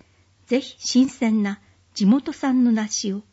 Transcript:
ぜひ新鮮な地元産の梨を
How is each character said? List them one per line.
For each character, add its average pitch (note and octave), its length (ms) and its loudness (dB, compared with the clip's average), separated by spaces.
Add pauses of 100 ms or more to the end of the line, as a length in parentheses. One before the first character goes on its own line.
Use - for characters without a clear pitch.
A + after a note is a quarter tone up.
(460)
ぜ B3+ 140 0
ひ - 160 -18
新 C4 320 2
鮮 A3 320 -2
な G3+ 180 -6 (340)
地 G#3 120 -2
元 C4+ 260 2
産 C4 320 0
の A#3+ 80 2
梨 G#3+ 420 -4
を G#3 200 -10